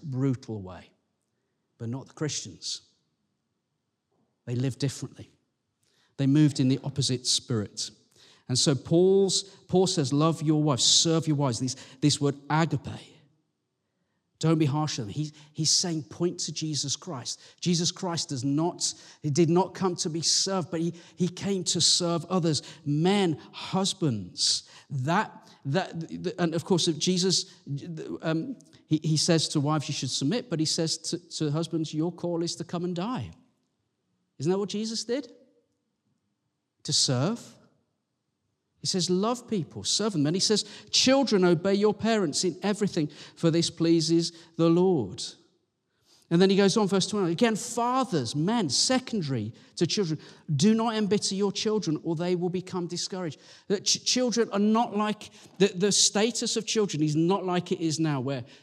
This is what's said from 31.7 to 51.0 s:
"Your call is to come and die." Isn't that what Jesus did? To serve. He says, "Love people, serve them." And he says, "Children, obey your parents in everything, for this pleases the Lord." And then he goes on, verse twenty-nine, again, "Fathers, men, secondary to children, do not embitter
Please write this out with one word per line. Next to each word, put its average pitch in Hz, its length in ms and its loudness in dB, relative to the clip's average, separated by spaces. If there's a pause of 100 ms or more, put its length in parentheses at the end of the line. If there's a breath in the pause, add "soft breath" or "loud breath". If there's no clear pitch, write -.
"Your 160 180 -2
call 175 300 -4
is 170 140 -4
to - 80 -8
come 175 200 -8
and 180 120 -4
die." 175 340 -6 (1120)
Isn't 160 140 0
that 190 40 -2
what 202 120 -4
Jesus 220 340 -6
did? - 260 -6 (1500)
To 151 100 -6
serve. 147 480 0 (1400)
He 147 80 -8
says, 180 220 -2
"Love 214 400 0
people, 147 340 -6
serve 208 300 -2
them." 147 120 2
And 156 80 0
he 190 60 0
says, 208 240 2 (280 loud breath)
"Children, 254 520 4
obey 175 300 4
your 202 200 4
parents 208 520 0
in 175 180 -4
everything, 196 460 0 (260 loud breath)
for 170 160 2
this 165 180 2
pleases 165 600 2 (240 loud breath)
the 165 140 4
Lord." 165 520 2 (1080 soft breath)
And 170 120 6
then 190 80 8
he 196 60 4
goes 196 220 6
on, 214 100 4
verse 190 180 2
twenty-nine, 196 280 -2
again, 226 240 2
"Fathers, 233 760 -2
men, 175 360 0
secondary 139 800 -2 (240 loud breath)
to 175 100 0
children, 160 320 -2 (380 loud breath)
do 190 180 4
not 226 220 0
embitter 208 400 0